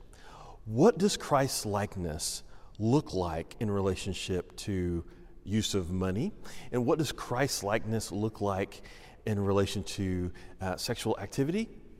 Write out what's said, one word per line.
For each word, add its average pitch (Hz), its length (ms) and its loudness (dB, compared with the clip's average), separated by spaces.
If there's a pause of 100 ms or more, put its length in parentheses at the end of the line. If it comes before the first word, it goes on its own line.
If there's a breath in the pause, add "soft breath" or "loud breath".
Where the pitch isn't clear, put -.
(640 loud breath)
What 143 340 6
does 196 180 4
Christ's 135 480 2
likeness 98 800 -2 (340 soft breath)
look 117 380 4
like 87 440 -2
in 107 120 0
relationship 95 880 0
to 90 460 0 (440 loud breath)
use 104 260 2
of 90 160 0
money? 92 440 0 (380 loud breath)
And 120 140 2
what 147 140 4
does 147 120 0
Christ-likeness 113 1000 0
look 107 300 0
like 98 400 0 (440 loud breath)
in 107 140 2
relation 98 440 4
to, 92 480 0 (300 loud breath)
uh, 92 160 -2
sexual - 420 0
activity? 143 500 0 (300)